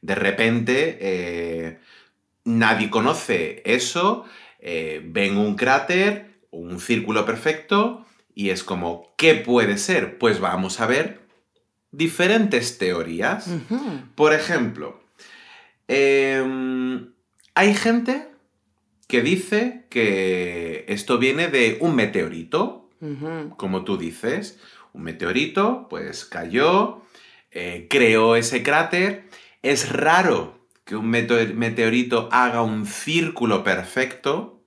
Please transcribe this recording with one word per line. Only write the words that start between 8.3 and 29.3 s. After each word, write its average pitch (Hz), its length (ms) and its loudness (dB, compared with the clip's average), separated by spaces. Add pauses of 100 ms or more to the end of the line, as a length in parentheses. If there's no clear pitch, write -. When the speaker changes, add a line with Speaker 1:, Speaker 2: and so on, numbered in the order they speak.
Speaker 1:
y 101 160 -2
es 92 120 -2
como, 87 540 -6
¿qué 160 200 6
puede 120 420 2
ser? - 400 -2
Pues 107 200 2
vamos 92 420 -2
a 113 60 0
ver 135 360 -2 (680)
diferentes 165 880 2
teorías. 90 680 -2
Speaker 2:
Ujú. 180 340 -6 (340)
Speaker 1:
Por 151 200 6
ejemplo, 120 640 -2 (880)
em, 131 1200 0 (420)
hay 202 200 6
gente 240 540 0 (800)
que 123 160 2
dice 185 680 0
que 90 1000 -2
esto 104 280 -2
viene 135 320 2
de 123 320 2
un 160 160 2
meteorito, 104 960 -2 (100)
Speaker 2:
Ujú. 151 560 -10
Speaker 1:
como 95 280 -6
tú 101 120 -4
dices. 113 640 -6 (340)
Un 78 120 -16
meteorito, 143 840 -2
pues, - 380 -12
cayó, 135 720 2 (500)
eh, 87 380 -10
creó 113 480 6
ese 117 260 0
cráter. 170 680 0 (340)